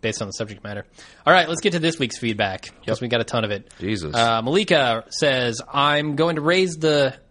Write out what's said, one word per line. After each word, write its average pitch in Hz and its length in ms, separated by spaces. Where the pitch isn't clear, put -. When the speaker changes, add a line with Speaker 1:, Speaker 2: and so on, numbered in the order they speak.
Speaker 1:
Based 110 200
on 107 60
the 98 60
subject 107 320
matter. 104 200
All 156 80
right, 180 140
let's 165 140
get 202 100
to 170 80
this 160 180
week's 123 200
feedback, 104 460
'cause 107 120
Speaker 2:
Yep. - 40
Speaker 1:
we 123 60
got 117 140
a - 20
ton 110 220
of 104 60
it. 101 280
Speaker 2:
Jesus. 90 340
Speaker 1:
Uh, 117 300
Malika 139 680
says, 123 500
"I'm 147 440
going 160 180
to 156 60
raise 175 340
the 147 400